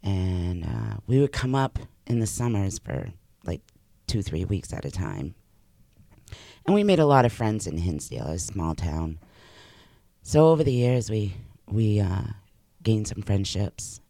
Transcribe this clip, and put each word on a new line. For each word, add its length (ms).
And, 640
uh, 400
we 160
would 100
come 220
up 240
in 120
the 60
summers 540
for, 320
like, 160
two, 160
three 200
weeks 300
at 120
a 60
time. 440
And 80
we 100
made 160
a 60
lot 200
of 60
friends 360
in 100
Hinsdale, 480
a 140
small 340
town. 460
So 240
over 160
the 100
years, 380
we, 240
we, 320
uh, 240
gained 260
some 140
friendships 880